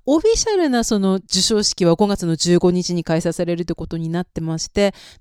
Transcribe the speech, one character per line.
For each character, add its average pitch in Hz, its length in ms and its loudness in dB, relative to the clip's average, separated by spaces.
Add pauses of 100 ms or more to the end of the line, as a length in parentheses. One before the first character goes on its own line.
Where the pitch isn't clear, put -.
オ 302 140 4
フ 440 120 0
ィ 453 40 2
シ - 100 -2
ャ 427 100 0
ル 339 140 2
な 240 140 0
そ 208 160 0
の 190 180 2
授 185 260 -2
賞 214 200 0
式 - 200 -2
は 170 120 6
五 208 100 2
月 202 180 -2
の 165 120 0
十 175 240 2
五 180 100 4
日 180 240 -2
に 170 80 -2
開 160 180 0
催 165 120 -2
さ 175 120 -2
れ 170 120 -2
る 170 60 -6
っ - 20 -4
て 170 100 -6
こ 160 140 -12
と 170 80 -8
に 165 120 -6
な 170 140 -2
っ - 20 -4
て - 160 -10
ま 160 180 -6
し - 100 -8
て、 202 260 0 (260)